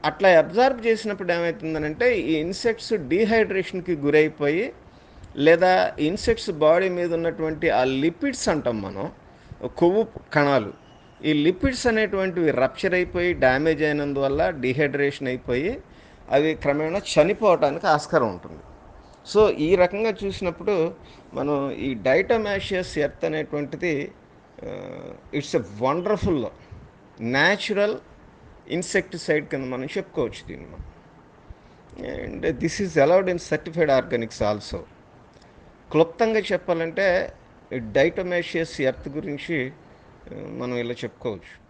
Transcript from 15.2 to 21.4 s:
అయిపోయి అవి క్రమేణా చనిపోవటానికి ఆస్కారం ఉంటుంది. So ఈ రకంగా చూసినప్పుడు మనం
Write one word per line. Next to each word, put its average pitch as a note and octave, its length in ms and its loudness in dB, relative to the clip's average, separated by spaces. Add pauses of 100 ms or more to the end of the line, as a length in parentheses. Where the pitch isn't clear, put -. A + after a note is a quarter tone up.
అయిపోయి C3 520 -2 (500)
అవి D3+ 260 2
క్రమేణా D#3 440 -2
చనిపోవటానికి E3+ 880 2
ఆస్కారం D3 420 2
ఉంటుంది. E2 300 -12 (760)
So G#3 180 6
ఈ E3 200 2
రకంగా G3+ 380 2 (120)
చూసినప్పుడు F3 680 -2 (400)
మనం C#3 380 -2